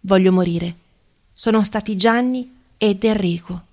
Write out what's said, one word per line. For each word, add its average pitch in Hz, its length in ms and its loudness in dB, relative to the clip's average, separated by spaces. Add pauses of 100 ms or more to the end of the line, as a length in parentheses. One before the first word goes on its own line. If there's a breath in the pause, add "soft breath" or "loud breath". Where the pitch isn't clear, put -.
Voglio 190 320 4
morire. 170 420 -2 (580)
Sono 220 300 0
stati 208 340 -4
Gianni 247 560 0 (240)
ed 202 280 0
Enrico. 180 580 -2 (100)